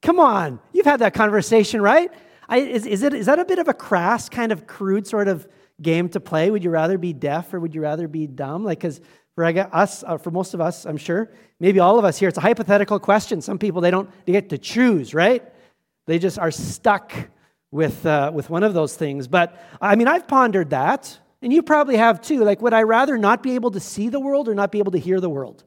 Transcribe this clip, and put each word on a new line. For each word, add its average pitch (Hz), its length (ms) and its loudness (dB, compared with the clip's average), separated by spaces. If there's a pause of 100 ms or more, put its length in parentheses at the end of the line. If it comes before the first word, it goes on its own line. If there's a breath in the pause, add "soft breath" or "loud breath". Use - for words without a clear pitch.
Come 349 180 2
on. 190 400 2 (120)
You've 370 140 2
had 285 140 4
that 208 140 2
conversation, 214 680 2
right? 277 320 4 (360 loud breath)
I, 240 100 2
is, 247 280 -2
is 208 160 -2
it, 285 120 0
is 220 120 -4
that 285 120 4
a 359 60 0
bit 359 140 -2
of 330 100 0
a 277 60 0
crass, 190 540 -2
kind 226 240 -4
of 165 140 -8
crude 196 400 -4
sort 208 220 0
of 175 200 -4 (340 soft breath)
game 165 280 0
to 175 100 -6
play? 165 300 0
Would 202 140 -2
you 175 60 0
rather 165 280 0
be 175 140 -4
deaf 147 400 -6
or 185 80 -6
would 165 140 -8
you 156 60 -8
rather 156 280 -4
be 156 180 -6
dumb? 143 380 -8
Like, 175 160 -6
'cause 160 200 -8 (340 soft breath)
for, 170 100 -2
I 170 80 2
guess, 190 200 0
us, 190 320 0
uh, 165 140 -6
for 170 140 -8
most 185 220 -4
of 175 60 -6
us, 170 240 -4
I'm 156 120 -8
sure, 180 340 -4 (300 soft breath)
maybe 190 180 4
all 185 180 6
of 226 80 2
us 175 140 0
here, 190 100 2
it's 170 100 -4
a - 20 -6
hypothetical 202 580 2
question. 202 420 0
Some 202 160 -8
people, 180 240 -4
they 175 120 4
don't, 190 180 -2 (160 loud breath)
they 180 60 0
get 196 160 0
to 147 100 -6
choose, 208 560 0
right? 208 300 2 (640 soft breath)
They 165 100 0
just 185 220 -4
are 165 100 0
stuck - 640 -2 (560)
with, 147 340 -4
uh, 151 300 0
with 147 160 -8
one 175 140 -2
of 214 100 0
those 156 220 -2
things. 139 320 -6
But, 170 280 0 (240 loud breath)
I 202 140 2
mean, 233 140 4
I've 339 180 0
pondered 208 440 2
that, 147 460 -2 (240)
and 240 120 -2
you 330 100 4
probably 294 340 2
have 226 240 4
too. 269 220 0
Like, 202 200 2
would 233 120 2
I 226 80 6
rather 240 340 2
not 226 280 2
be 254 100 -2
able 247 160 -2
to 190 100 -8
see - 280 -6
the 254 100 -4
world 277 300 -2
or 214 80 0
not 202 160 0
be 208 80 -2
able 196 100 0
to 180 80 0
hear 185 220 0
the 180 100 -4
world? 135 360 -10